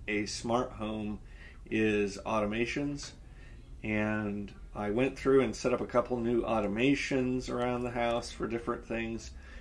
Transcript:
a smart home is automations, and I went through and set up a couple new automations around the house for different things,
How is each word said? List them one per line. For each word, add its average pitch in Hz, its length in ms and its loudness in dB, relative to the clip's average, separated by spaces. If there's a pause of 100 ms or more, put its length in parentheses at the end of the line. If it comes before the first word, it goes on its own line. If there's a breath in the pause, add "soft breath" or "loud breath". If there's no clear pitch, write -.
a 104 180 2
smart 120 480 0
home 107 460 -4 (500 soft breath)
is 104 560 4
automations, 117 840 0 (720 soft breath)
and 107 680 0 (240)
I 104 160 -2
went 135 260 2
through 135 240 8
and 110 140 2
set 123 180 0
up 117 80 2
a 104 40 -2
couple 123 320 2
new 117 260 2
automations 127 1080 2
around 123 340 0
the 120 80 -2
house 120 400 0
for - 160 -4
different 117 380 -2
things, 113 460 -4 (300 soft breath)